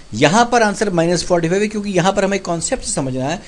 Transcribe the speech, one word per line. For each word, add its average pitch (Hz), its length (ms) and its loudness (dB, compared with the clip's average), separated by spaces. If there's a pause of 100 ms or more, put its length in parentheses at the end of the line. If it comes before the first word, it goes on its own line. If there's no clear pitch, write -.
(140)
यहाँ 147 380 4
पर 240 100 4
answer 208 280 0
minus 170 340 0
फ़ोर्टी 170 240 0
फ़ाइव 196 140 0
है, 214 60 0
क्योंकि 208 220 -6
यहाँ 185 220 2
पर 202 120 0
हमें 196 180 0
concept 170 420 -4
से - 80 -6
समझना 131 360 -4
है, 165 80 -4 (120)